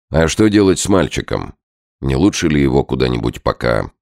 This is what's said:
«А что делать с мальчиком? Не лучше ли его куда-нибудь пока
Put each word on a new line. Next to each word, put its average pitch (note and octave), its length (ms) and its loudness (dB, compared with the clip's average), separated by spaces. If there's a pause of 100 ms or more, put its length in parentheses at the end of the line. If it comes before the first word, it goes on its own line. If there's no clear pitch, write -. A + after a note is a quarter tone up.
«А D#2+ 200 2
что A2 180 2
делать G2 320 4
с - 80 -6
мальчиком? D2 720 -2 (420)
Не C2+ 160 -2
лучше F2 320 0
ли D2+ 140 2
его C2+ 240 0
куда-нибудь B1 580 -4
пока A#1 480 -2 (100)